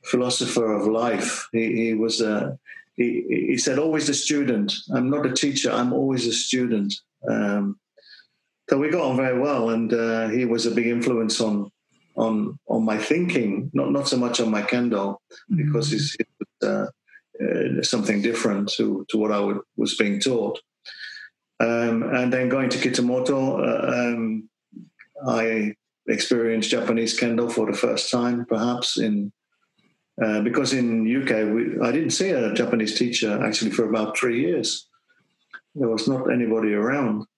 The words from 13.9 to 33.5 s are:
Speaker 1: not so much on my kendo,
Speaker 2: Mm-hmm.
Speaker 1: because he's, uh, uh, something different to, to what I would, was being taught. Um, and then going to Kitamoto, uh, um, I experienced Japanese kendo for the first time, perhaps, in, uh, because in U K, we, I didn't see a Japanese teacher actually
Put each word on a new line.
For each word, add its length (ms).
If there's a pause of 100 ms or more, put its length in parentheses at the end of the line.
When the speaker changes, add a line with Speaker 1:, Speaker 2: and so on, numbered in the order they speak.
Speaker 1:
not 160
so 80
much 240
on 100
my 120
kendo, 560 (320)
Speaker 2:
Mm-hmm. 160
Speaker 1:
because 240
he's, 260 (460)
uh, 240 (560)
uh, 400
something 400
different 500
to, 360
to 100
what 140
I 80
would, 200 (160)
was 200
being 240
taught. 400 (1000)
Um, 420
and 300
then 160
going 220
to 80
Kitamoto, 800
uh, 560
um, 340 (760)
I 480 (340)
experienced 640
Japanese 480
kendo 320
for 200
the 60
first 340
time, 360
perhaps, 520
in, 340 (880)
uh, 180
because 340
in 320
U 180
K, 200
we, 360
I 100
didn't 200
see 200
a 220
Japanese 460
teacher 460
actually 260